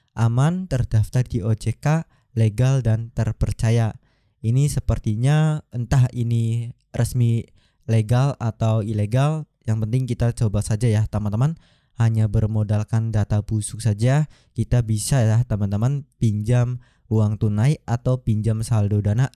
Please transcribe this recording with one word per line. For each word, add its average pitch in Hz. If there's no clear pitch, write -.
aman, 135
terdaftar 120
di 113
O 110
J 107
K, 160
legal 120
dan 113
terpercaya. 113
Ini 123
sepertinya 143
entah 123
ini 117
resmi 117
legal 113
atau 110
ilegal, 117
yang 110
penting 117
kita 117
coba 104
saja 113
ya 107
teman-teman. 107
Hanya 110
bermodalkan 107
data 104
busuk 107
saja 117
kita 120
bisa 110
ya 110
teman-teman 107
pinjam 120
uang 107
tunai 110
atau 127
pinjam 110
saldo 104
Dana 104